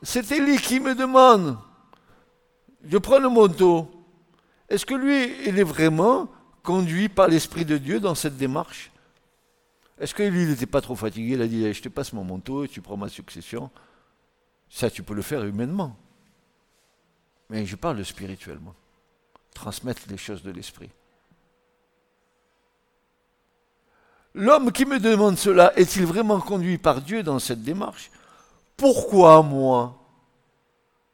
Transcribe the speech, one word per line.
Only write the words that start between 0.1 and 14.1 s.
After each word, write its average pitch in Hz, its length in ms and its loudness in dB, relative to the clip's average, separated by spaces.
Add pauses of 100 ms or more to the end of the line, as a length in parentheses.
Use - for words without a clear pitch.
Élie 285 280 2
qui 254 200 -2
me 262 160 -2
demande, 247 640 4 (1300)
je 156 140 -2
prends 233 200 4
le 269 100 2
manteau. 180 600 4 (800)
Est-ce 202 180 -4
que 262 80 -6
lui, 269 540 -2
il 190 100 0
est 202 60 4
vraiment 160 680 0 (320)
conduit 180 460 -2
par 196 180 4
l'Esprit 165 380 0
de 151 140 -2
Dieu 156 200 -6
dans 196 160 -2
cette 139 220 -8
démarche ? 135 560 -8 (1080)
Est-ce - 160 -10
que 208 80 -4
lui, 180 200 0
il 165 80 0
n'était 127 160 -4
pas 139 140 -2
trop - 140 -10
fatigué ? 113 400 -6
Il 123 80 -2
a 113 60 -2
dit, « 113 180 -2
Eh, 104 60 -2
je - 100 -12
te 131 60 -14
passe 135 240 -10
mon 104 100 -10
manteau 92 420 -10
et 135 40 -12
tu 104 120 -16
prends 98 160 -14
ma 98 120 -10
succession. » 107 600 -16 (1000)